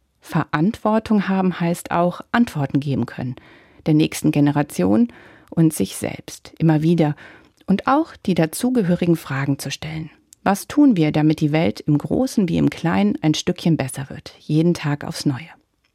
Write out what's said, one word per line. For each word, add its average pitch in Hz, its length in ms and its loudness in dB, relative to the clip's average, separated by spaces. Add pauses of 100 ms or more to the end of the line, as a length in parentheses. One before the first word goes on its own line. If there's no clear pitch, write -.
(200)
Verantwortung 202 1080 0
haben 190 320 0
heißt 175 320 -4
auch 175 300 0 (100)
Antworten 151 500 0
geben 139 260 -2
können, 127 300 -8 (500)
der 160 80 4
nächsten 151 360 2
Generation 151 800 2 (400)
und 160 240 2
sich - 240 -4
selbst, - 640 -12
immer 156 240 2
wieder. 160 340 2 (480)
Und - 220 0
auch 285 280 2 (120)
die 190 80 0
dazugehörigen 175 840 0
Fragen 139 420 -4
zu 139 120 -10
stellen. 156 400 -10 (340)
Was 196 240 -2
tun 277 300 4
wir, 156 120 2
damit 156 300 2
die 147 120 2
Welt 170 280 0
im 147 160 2
Großen 208 500 0
wie 165 120 0
im 143 100 2
Kleinen 190 540 0
ein 156 100 2
Stückchen 170 460 0
besser 131 320 -8
wird, - 280 -16
jeden 165 360 0
Tag 143 280 -4
aufs - 220 -8
Neue? 147 240 -4 (460)